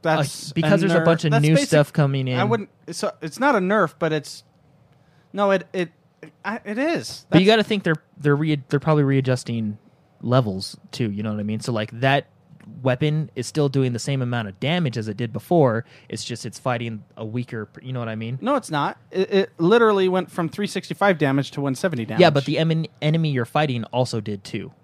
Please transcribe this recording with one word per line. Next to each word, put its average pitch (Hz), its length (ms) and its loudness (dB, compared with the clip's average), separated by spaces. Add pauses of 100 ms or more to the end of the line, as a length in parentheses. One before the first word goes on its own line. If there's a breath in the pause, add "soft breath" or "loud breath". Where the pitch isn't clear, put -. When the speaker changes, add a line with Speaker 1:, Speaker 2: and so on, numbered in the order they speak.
Speaker 1:
that's 156 520 -2
Speaker 2:
because 160 300 2
Speaker 1:
a 190 40 2
Speaker 2:
there's 170 120 4
a 160 40 2
Speaker 1:
nerf. - 20 -2
Speaker 2:
bunch 165 220 2
of 147 60 2
Speaker 1:
That's 143 100 4
Speaker 2:
new 156 140 6
Speaker 1:
basic-, 285 120 2
Speaker 2:
stuff 147 240 4
coming 135 340 0
in. 127 120 -2
Speaker 1:
I 190 60 2
wouldn't. 208 260 -2 (220)
So 190 280 -4
it's 156 180 -10
not 269 160 2
a 214 40 4
nerf, 185 400 2
but 156 160 0
it's, - 300 -8 (920 soft breath)
no, 196 160 2
it, 190 240 2
it, 175 160 -4 (520)
I, 208 220 -6
it 208 140 -6
is. 269 500 -4
Speaker 2:
But - 120 8
you - 60 4
Speaker 1:
That's 214 120 8
Speaker 2:
gotta 208 100 2
think 196 140 -2
they're, 160 200 0 (140)
they're 143 180 2
re-, 151 360 0
they're 143 100 0
probably 151 240 2
readjusting 123 720 0 (460)
levels 113 540 0 (140)
too. 113 200 -4
You 101 120 -6
know 110 100 -4
what 107 80 -4
I 104 40 -4
mean? 107 160 -4
So, 127 120 -4
like, 107 180 -2 (100)
that 135 260 2 (560)
weapon 151 520 0
is 123 120 -6
still 143 240 0
doing 131 240 0
the 113 40 -6
same 139 220 -4
amount 120 280 -4
of 95 120 -14
damage 147 380 -2
as 110 100 -6
it 101 80 -6
did 113 160 -6
before. 123 540 2 (240 loud breath)
It's - 140 -10
just, 120 200 -10
it's 110 140 -12
fighting 117 460 -6 (120)
a 113 80 -10
weaker, 113 460 -8 (100)
you 127 140 -12
know 123 60 -6
what 113 100 -6
I 110 60 -8
mean? 113 260 -8
Speaker 1:
No, 254 140 -2
it's - 140 -6
not. 156 280 -4 (120)
It, 190 220 -2
it 196 240 2
literally 196 540 4
went 185 200 -2
from 165 200 -4
three 208 160 -4
sixty-five 190 500 0
damage 139 360 0
to 139 100 -6
one 139 120 -2
seventy 139 300 -4
damage. 110 160 -2
Speaker 2:
Yeah, 175 80 10
but 143 160 2
the 135 140 -2
em-, 160 260 0 (160)
enemy 156 300 0
you're 123 160 -2
fighting 135 380 -2
also 120 360 -2
did 104 240 -8
too. 101 280 -10 (120)